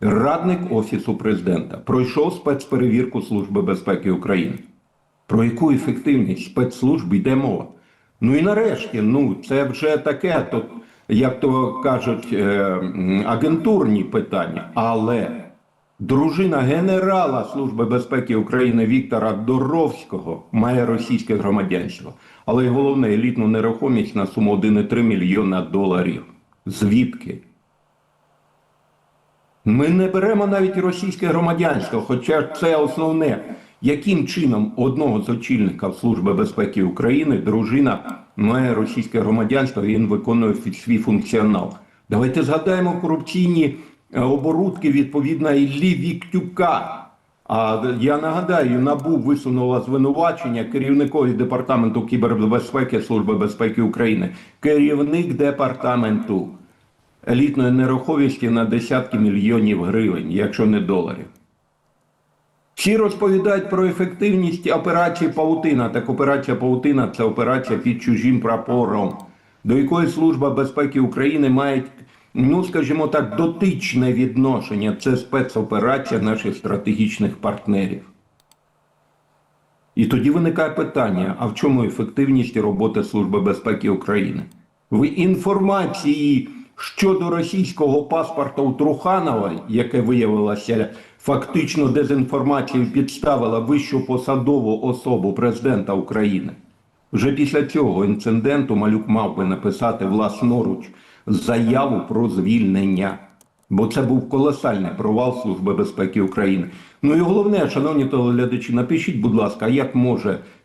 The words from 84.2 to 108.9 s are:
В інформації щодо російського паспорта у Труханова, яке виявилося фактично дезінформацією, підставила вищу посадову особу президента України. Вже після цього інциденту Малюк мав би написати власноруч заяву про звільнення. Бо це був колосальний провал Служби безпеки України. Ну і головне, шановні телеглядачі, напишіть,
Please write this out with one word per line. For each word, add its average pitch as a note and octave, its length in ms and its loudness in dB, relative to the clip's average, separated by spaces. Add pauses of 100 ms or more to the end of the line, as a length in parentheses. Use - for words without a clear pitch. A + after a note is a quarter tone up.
В A#2 160 2
інформації F3+ 1400 0 (280)
щодо F#3 520 0
російського E3 760 0
паспорта D3 580 -4
у C3+ 120 0
Труханова, C#3+ 800 0 (180)
яке A#2 320 0
виявилося A2 880 0 (300)
фактично C#3 680 0
дезінформацією, C3 1040 0
підставила A#2 680 0
вищу C3+ 460 0
посадову B2+ 760 0
особу B2 520 -2
президента A2+ 600 0
України. G2 580 -2 (640)
Вже A2+ 180 2
після C#3+ 320 0
цього C#3 420 0
інциденту A#2+ 720 0
Малюк G#2+ 320 0
мав G#2+ 300 0
би F#2+ 80 0
написати G2 600 -2
власноруч G#2+ 800 0 (420)
заяву A#2 800 0
про A2+ 220 0
звільнення. F#2+ 880 0 (520)
Бо G#2+ 180 2
це C3+ 140 -2
був B2 280 0
колосальний C3+ 680 0
провал A2+ 440 0
Служби F#2+ 320 -2
безпеки G2 480 -2
України. F#2+ 480 0 (320)
Ну D3 140 2
і E3 40 4
головне, G3 500 2
шановні C#3+ 360 0
телеглядачі, B2 680 0
напишіть, B2 460 0